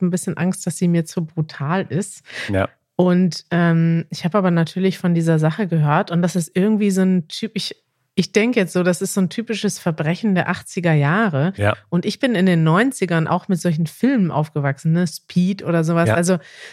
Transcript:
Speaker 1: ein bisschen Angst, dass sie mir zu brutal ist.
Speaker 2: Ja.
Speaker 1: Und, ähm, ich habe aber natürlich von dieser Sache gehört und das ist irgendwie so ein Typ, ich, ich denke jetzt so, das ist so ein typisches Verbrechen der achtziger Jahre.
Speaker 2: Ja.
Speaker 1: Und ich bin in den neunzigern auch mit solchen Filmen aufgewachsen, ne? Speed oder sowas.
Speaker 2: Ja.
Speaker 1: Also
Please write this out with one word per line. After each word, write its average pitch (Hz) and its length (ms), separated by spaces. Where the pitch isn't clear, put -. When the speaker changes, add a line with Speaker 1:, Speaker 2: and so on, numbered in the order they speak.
Speaker 1:
ein 180 80
bisschen 170 280
Angst, 180 280
dass 170 120
sie 185 100
mir 170 180
zu 165 200
brutal 156 640
ist. - 340
Speaker 2:
Ja. 98 180
Speaker 1:
Und, 180 560
ähm, 165 580
ich - 140
habe 175 160
aber 185 120
natürlich 180 460
von 175 160
dieser 165 240
Sache 156 300
gehört 156 440
und 175 120
das 175 120
ist 170 200
irgendwie 208 360
so 190 100
ein 185 260
Typ, - 260
ich, - 220
ich - 160
denke 226 280
jetzt 185 140
so, 180 80
das 175 220
ist 190 100
so 202 80
ein 175 80
typisches 214 480
Verbrechen 170 560
der 175 160
achtziger 175 440
Jahre. 156 640
Speaker 2:
Ja. 104 180
Speaker 1:
Und 175 180
ich 208 120
bin 254 140
in 190 140
den 170 160
neunzigern 170 640
auch 175 220
mit 180 120
solchen 170 240
Filmen 233 460
aufgewachsen, 147 600
ne? 175 120
Speed 185 580
oder 170 200
sowas. 170 260
Speaker 2:
Ja. 110 60
Speaker 1:
Also 175 240